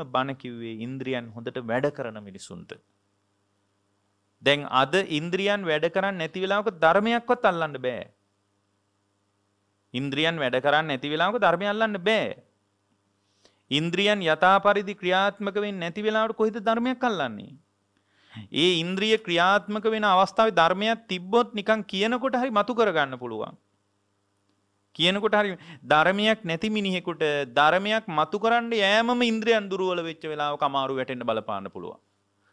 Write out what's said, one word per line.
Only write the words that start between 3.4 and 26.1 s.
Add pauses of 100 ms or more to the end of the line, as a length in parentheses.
දැන්
අද (180)
ඉන්ද්‍රියන්
වැඩ
කරන්නේ
නැති
වෙලාවක
ධර්මයක්වත්
අල්ලන්න
බෑ. (1900)
ඉන්ද්‍රියන්
වැඩ
කරන්නේ
නැති
වෙලාවක
ධර්මය
අල්ලන්න
බෑ. (1400)
ඉන්ද්‍රියන්
යථා
පරිදි
ක්‍රියාත්මක
වෙන්නේ
නැති
වෙලාවට
කොහෙද
ධර්මයක්
අල්ලන්නේ? (800)
ඒ
ඉන්ද්‍රිය
ක්‍රියාත්මක
වෙන
අවස්ථාවේ
ධර්මයක්
තිබ්බොත්
නිකන්
කියනකොට
හරි
මතු
කරගන්න
පුළුවන්. (1400)
කියනකොට
හරි (320)
ධර්මයක්